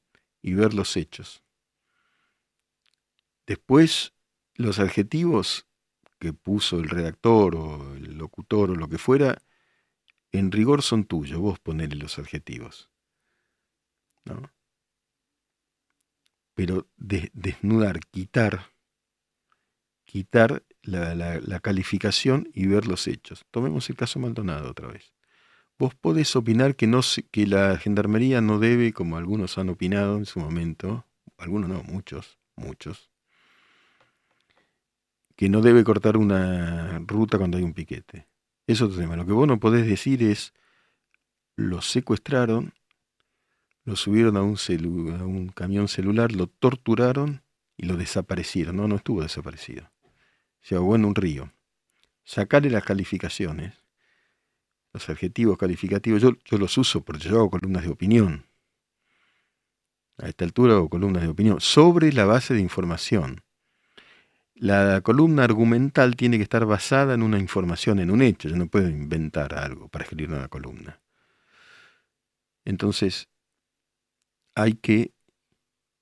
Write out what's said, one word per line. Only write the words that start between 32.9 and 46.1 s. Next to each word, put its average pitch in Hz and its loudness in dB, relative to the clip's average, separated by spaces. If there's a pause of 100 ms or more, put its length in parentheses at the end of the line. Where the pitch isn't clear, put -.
que 98 2
no 104 4
debe 120 10
cortar 107 2
una 90 0
ruta 104 0
cuando 90 0
hay 90 0
un 85 -4
piquete. 78 -14 (400)
Es 117 2
otro 95 0
tema. 85 -4
Lo 85 -6
que 90 -2
vos 120 4
no 120 2
podés 113 4
decir 123 0
es, - 0 (1000)
lo 87 -4
secuestraron, 120 -2 (1080)
lo 107 -6
subieron 104 2
a 98 0
un 101 0
celu-, 85 -4
a 92 -8
un 92 -6
camión 98 -4
celular, 110 0